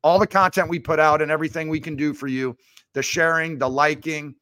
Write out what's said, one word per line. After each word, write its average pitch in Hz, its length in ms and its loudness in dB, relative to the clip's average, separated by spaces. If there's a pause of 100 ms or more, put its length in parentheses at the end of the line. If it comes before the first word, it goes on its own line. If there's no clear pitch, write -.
All 170 140 6
the 208 80 4
content 190 420 2
we 170 100 -2
put 156 220 -2
out 151 220 6
and 147 80 -2
everything 156 400 -4
we 156 100 -2
can 160 160 -10
do 147 160 -2
for 143 140 -10
you, 131 280 -4 (380)
the 139 100 -4
sharing, 165 540 -2
the 131 140 -2
liking, 147 720 -2